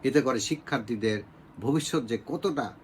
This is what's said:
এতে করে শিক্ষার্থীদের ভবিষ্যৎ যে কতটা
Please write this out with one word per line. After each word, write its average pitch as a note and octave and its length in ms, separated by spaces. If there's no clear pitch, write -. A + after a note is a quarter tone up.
এতে C3+ 240
করে B2 140
শিক্ষার্থীদের A2 760
ভবিষ্যৎ D3 460
যে A2+ 60
কতটা D3 360